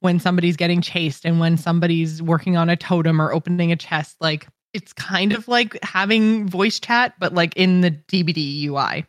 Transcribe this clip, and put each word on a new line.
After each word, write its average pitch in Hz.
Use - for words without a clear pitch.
when 175
somebody's 175
getting 175
chased 165
and 165
when 165
somebody's 165
working 165
on 170
a 170
totem 165
or 156
opening 170
a 170
chest. -
Like, 156
it's -
kind 190
of 220
like 240
having 214
voice 190
chat, 240
but, -
like, 170
in 185
the 180
D 170
B 160
D 156
U 143
I. -